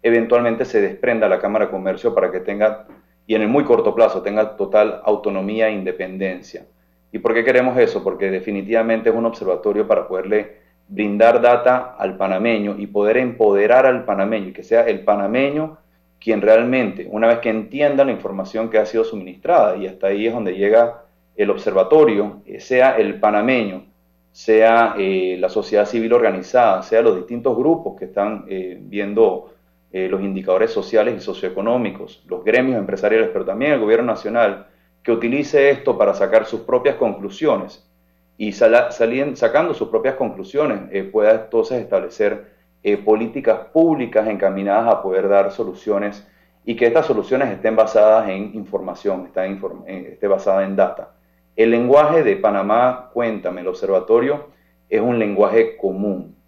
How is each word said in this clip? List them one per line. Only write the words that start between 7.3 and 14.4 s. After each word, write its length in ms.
qué 100
queremos 340
eso? 260
Porque 280
definitivamente 760
es 60
un 100
observatorio 600
para 220
poderle 560
brindar 540
data 560
al 180
panameño 600
y 100
poder 300
empoderar 680
al 200
panameño, 420